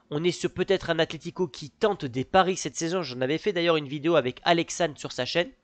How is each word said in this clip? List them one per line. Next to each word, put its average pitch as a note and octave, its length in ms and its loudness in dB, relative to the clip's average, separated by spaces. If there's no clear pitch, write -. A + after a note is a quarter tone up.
On D3 120 -2
est F3 60 2
sur - 240 -2
peut-être F3+ 380 0
un D#3+ 80 0
Atlético E3 480 -2
qui - 240 -12
tente G3+ 340 0
des B2+ 200 -2
paris F#3 320 4
cette - 180 -6
saison. E3+ 260 -2
J'en B2+ 200 -6
avais C#3+ 180 0
fait G#3+ 120 -2
d'ailleurs E3+ 260 2
une D3+ 100 -4
vidéo D3+ 280 0
avec B2+ 280 2
Alexandre E3+ 560 0
sur C3+ 120 -10
sa B2 140 -4
chaîne. F3 240 0